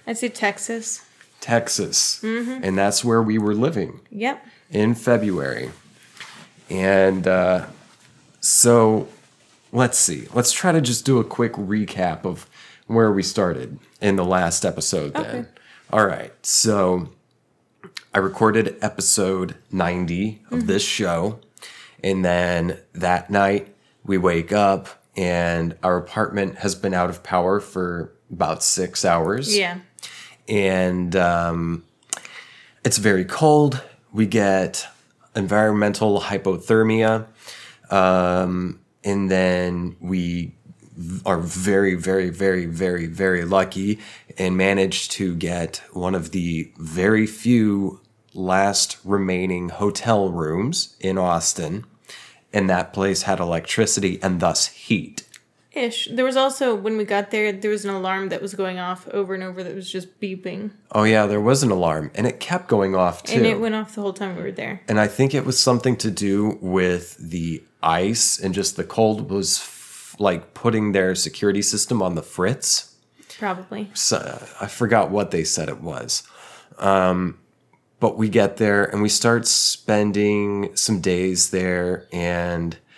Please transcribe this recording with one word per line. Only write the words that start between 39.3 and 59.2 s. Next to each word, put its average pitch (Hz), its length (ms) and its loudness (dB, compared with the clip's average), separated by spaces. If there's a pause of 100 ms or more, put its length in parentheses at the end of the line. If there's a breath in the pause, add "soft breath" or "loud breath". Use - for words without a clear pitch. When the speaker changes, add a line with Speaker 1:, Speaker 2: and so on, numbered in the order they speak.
Speaker 2:
then 90 680 0
we 87 540 -4 (420)
v-, 85 300 -10
are 92 140 2
very, 92 540 2
very, 92 360 0
very, 92 360 0
very, 87 400 -2
very 87 380 0
lucky 95 540 0 (400 loud breath)
and 92 180 0
manage 95 540 2
to 92 240 -4
get 85 480 -4 (100)
one 92 220 -4
of 80 160 -4
the 85 480 -4
very 92 480 2
few 107 760 0 (340)
last 95 680 0
remaining 92 640 0
hotel 101 600 0
rooms 85 720 -2
in 95 180 -2
Austin. 87 680 -2 (680 loud breath)
And 95 180 0
that 90 220 0
place 98 300 0
had 92 180 -2
electricity 92 840 -2
and 92 180 -2
thus 85 280 0
heat. - 540 -4 (500)
Speaker 1:
Ish. 240 380 -4
There 247 140 0
was 262 140 0
also, 262 360 0
when 214 220 -4
we 214 80 -2
got 202 260 -2
there, 214 220 0
there 202 180 -4
was 208 140 -4
an 202 60 -4
alarm 190 400 -4
that 170 100 -6
was 196 140 -10
going 185 240 -4
off 180 300 -8
over 190 260 -4